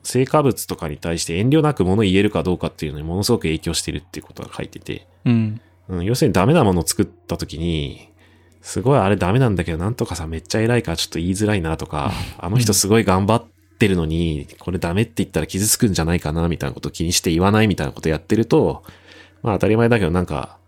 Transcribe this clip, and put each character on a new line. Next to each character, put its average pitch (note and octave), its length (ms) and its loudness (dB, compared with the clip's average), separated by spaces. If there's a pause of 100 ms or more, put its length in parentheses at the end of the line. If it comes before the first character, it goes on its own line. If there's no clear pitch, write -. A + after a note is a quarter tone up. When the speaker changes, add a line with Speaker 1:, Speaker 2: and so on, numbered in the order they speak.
Speaker 1:
成 B2+ 220 0
果 D3+ 180 2
物 B2 240 0
と F#2 80 -6
か E2 120 -8
に D2 100 -8
対 E2+ 200 -4
し - 80 -6
て E2 140 -4
遠 A#2 100 2
慮 D#3 140 4
な D3 100 2
く G2+ 100 0
物 F#2+ 180 2
を - 20 4
言 F#2 100 4
え G2 100 4
る G#2 60 2
か F2+ 140 -2
ど F2+ 100 0
う E2 60 -2
か E2+ 80 -4
っ - 40 -4
て - 140 -10
い D2+ 40 -6
う C#2 40 -10
の D2 60 -10
に D2 40 -10
も E2 120 -6
の G2 80 -2
す G#2+ 80 0
ご A2+ 80 2
く - 40 -10
影 D#2+ 140 0
響 E2 160 -6
し - 80 -2
て E2 100 -6
る D2+ 60 -6
っ D2 40 -8
て - 180 -14
い D2 40 -16
う - 40 -20
こ - 60 -20
と - 100 -14
が - 120 -14
書 - 60 -10
い - 80 -8
て - 100 -18
て。 - 280 -12 (180)
Speaker 2:
う B2 60 -4
ん。 A2 280 -2 (280)
Speaker 1:
う F#2 100 -8
ん、 F2 80 -4
要 A2 80 -2
す B2 100 0
る C3+ 60 4
に F#2 40 -2
ダ B2 120 2
メ D3 80 4
な E3 100 4
も G2 100 4
の F2 80 2
を D#2 60 -4
作 - 160 -2
っ - 20 2
た - 320 -10
時 D2 200 -8
に、 D#2+ 520 -4 (520)
す - 200 -6
ご C3 140 2
い C3 40 4
あ G2 100 2
れ G#2 60 4
ダ F#2+ 180 0
メ C3 60 4
な C3 100 4
ん G2+ 60 2
だ F2 80 0
け E2+ 80 -4
ど、 D#2+ 80 -4
な F#2 100 -2
ん B2 60 -4
と - 100 -2
か F2+ 100 -8
さ D#2+ 100 -8
ん D#2 40 -8
め D#2+ 100 -6
っ - 20 -12
ち - 140 -8
ゃ A2 60 2
偉 A#2+ 160 2
い A#2 60 0
か E2+ 80 -4
ら E2 60 -2
ち - 100 -4
ょ - 20 -14
っ - 0 -
と - 80 -8
言 E2+ 120 -2
い - 20 2
づ G2+ 160 0
ら G#2+ 80 2
い F#2+ 60 0
な D#2+ 160 -2
と D#2 100 -8
か、 C#2+ 240 -2 (140)
Speaker 2:
<laughs> - 120 -14
Speaker 1:
あ F2 120 -8
の A2 100 2
人 A2+ 140 2
す - 140 0
ご A2 120 4
い A2 40 2
頑 F#2+ 220 2
張 A2 120 4
っ A#2+ 60 -2 (360)
て A2+ 80 4
る F#2+ 80 4
の E2 100 0
に、 D#2+ 420 -2 (120)
こ - 100 -10
れ F2+ 80 -4
ダ E2+ 160 -4
メ G#2 100 2
っ - 20 2
て - 120 -20
言 F#2+ 100 0
っ - 20 -20
た - 100 -2
ら D2+ 80 -2
傷 G2 200 -2
つ - 100 2
く A#2+ 100 2
ん F#2+ 60 2
じ E2 60 0
ゃ D#2+ 60 0
な E2+ 80 2
い F2+ 60 2
か D#2 120 -4
な E2 180 0
み D#2+ 100 -4
た D2 80 -4
い - 20 -2
な B1+ 60 -10
こ - 60 -14
と - 80 -6
を - 20 -10
気 - 120 -6
に E2+ 80 0
し - 100 2
て F2+ 100 0
言 D#2+ 100 4
わ G2 100 4
な G#2+ 120 4
い A2 40 4
み F#2 80 2
た D#2 100 -4
い - 20 -4
な B1+ 60 -8
こ - 80 -14
と D#2+ 80 0
や D#2 80 0
っ - 40 -6
て - 140 0
る A2+ 100 2
と、 F#2+ 380 2 (580)
ま A#2+ 100 -2
あ - 40 2
当 F2 60 0
た G2 80 2
り A2 80 4
前 A#2 120 4
だ A#2+ 80 4
け G2+ 80 2
ど D#2+ 60 0
な F2+ 100 2
ん F2 60 -2
か C#2 400 -8